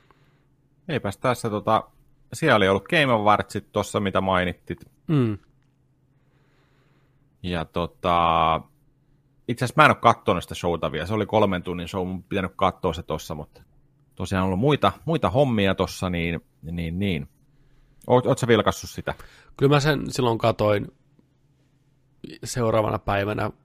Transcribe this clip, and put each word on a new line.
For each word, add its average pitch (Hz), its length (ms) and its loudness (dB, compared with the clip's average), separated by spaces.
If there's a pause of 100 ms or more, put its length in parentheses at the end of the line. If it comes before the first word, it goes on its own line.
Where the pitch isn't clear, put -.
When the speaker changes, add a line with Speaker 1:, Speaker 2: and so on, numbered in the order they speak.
(880)
Speaker 1:
Eipäs 123 300 -4
tässä 123 320 -2
tota, 104 340 0 (500)
siellä 135 220 2
oli 98 140 6
ollut 98 180 0
Game 143 260 2
Awardsit 104 580 0
tossa, 104 280 -2
mitä 95 220 0
mainittit. 90 580 -2 (280)
Speaker 2:
Mm. 120 300 0 (2000)
Speaker 1:
Ja 87 220 -4
tota, 82 960 2 (840)
itse 127 180 -4
asiassa 151 160 2
mä 151 40 8
en 123 60 6
oo - 40 2
kattonut 107 480 2
sitä 92 120 -12
showta 82 360 -2
vielä. 76 140 -4
Se 101 80 -6
oli 107 120 -2
kolmen 98 380 0
tunnin 87 240 -8
show, 92 200 -4
mun 92 160 -8
pitänyt 92 320 -4
katsoa 92 380 0
se 85 100 -10
tossa, 78 320 -8
mutta - 260 -16 (540)
tosiaan 92 280 -2
on 92 40 0
ollut 92 120 -2
muita, 123 320 2 (140)
muita 151 240 0
hommia 107 460 2
tossa, 92 340 -4
niin, 85 320 -4 (200)
niin, 85 380 -8
niin. 92 300 -4 (800)
Oot, 123 180 4
oot 123 140 2
sä 123 80 -4
vilkassut 104 420 2
sitä? - 260 -10 (420)
Speaker 2:
Kyllä 139 180 4
mä 143 40 6
sen 135 320 -2
silloin 120 260 0
katoin 107 500 0 (1600)
seuraavana 110 560 0
päivänä 101 520 -2 (140)